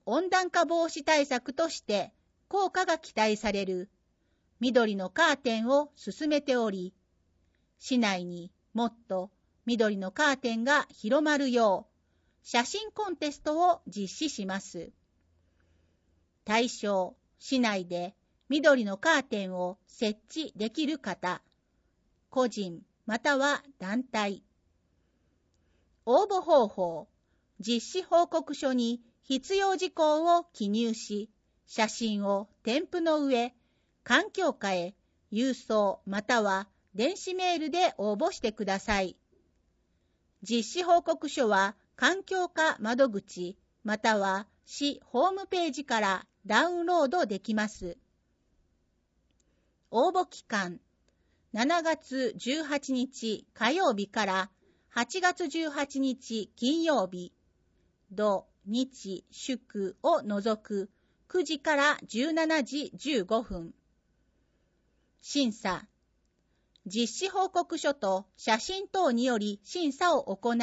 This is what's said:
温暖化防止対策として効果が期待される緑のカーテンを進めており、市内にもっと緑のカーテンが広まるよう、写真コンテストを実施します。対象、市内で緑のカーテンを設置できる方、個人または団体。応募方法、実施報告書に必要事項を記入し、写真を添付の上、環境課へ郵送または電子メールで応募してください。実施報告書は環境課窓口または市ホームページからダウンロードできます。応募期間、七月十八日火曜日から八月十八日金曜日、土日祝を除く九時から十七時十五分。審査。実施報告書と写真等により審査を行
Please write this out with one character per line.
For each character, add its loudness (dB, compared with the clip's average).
温 0
暖 2
化 4
防 0
止 -10
対 4
策 -4
と 0
し -10
て -4
効 0
果 0
が 0
期 -12
待 2
さ -2
れ -2
る -6
緑 2
の -6
カ 4
ー 2
テ -2
ン -2
を 2
進 -6
め 2
て 0
お 0
り、 -6
市 0
内 2
に -10
も 0
っ -6
と -4
緑 2
の -6
カ 2
ー 0
テ -2
ン -2
が 2
広 0
ま 2
る 0
よ 2
う、 -20
写 0
真 -6
コ -6
ン -6
テ -4
ス -18
ト 2
を 0
実 -8
施 -6
し -8
ま -6
す。 -14
対 2
象、 -2
市 -2
内 0
で -6
緑 4
の -4
カ 2
ー -4
テ -4
ン -8
を -4
設 -4
置 -8
で -4
き -2
る -2
方、 -6
個 0
人 -6
ま -2
た 2
は 0
団 -4
体。 -4
応 6
募 0
方 6
法、 -6
実 -2
施 -6
報 4
告 -4
書 -2
に -2
必 -2
要 2
事 -4
項 4
を 0
記 -4
入 0
し、 -8
写 0
真 -2
を 0
添 0
付 -4
の 2
上、 0
環 2
境 0
課 -2
へ -4
郵 0
送 0
ま -4
た 2
は 0
電 0
子 -8
メ 0
ー 0
ル -4
で 2
応 -2
募 0
し -12
て -2
く -8
だ -2
さ 0
い。 -6
実 -2
施 0
報 6
告 -2
書 0
は 2
環 2
境 -2
課 0
窓 2
口 -8
ま -2
た 4
は -2
市 -4
ホ 2
ー -2
ム -8
ペ 0
ー -2
ジ -8
か 0
ら 0
ダ 4
ウ -2
ン -2
ロ 4
ー 0
ド 0
で -6
き -4
ま 0
す。 -12
応 2
募 0
期 -20
間、 -4
七 2
月 -2
十 -4
八 -4
日 -4
火 0
曜 2
日 -4
か -2
ら -2
八 -4
月 0
十 -4
八 -4
日 -4
金 0
曜 2
日、 -12
土 0
日 -4
祝 -6
を 4
除 -2
く -6
九 0
時 -4
か 0
ら 4
十 -2
七 2
時 -6
十 -2
五 0
分。 -10
審 -2
査。 -6
実 -2
施 -2
報 0
告 -2
書 0
と -2
写 0
真 -8
等 2
に 2
よ 2
り -4
審 -2
査 2
を -2
行 -2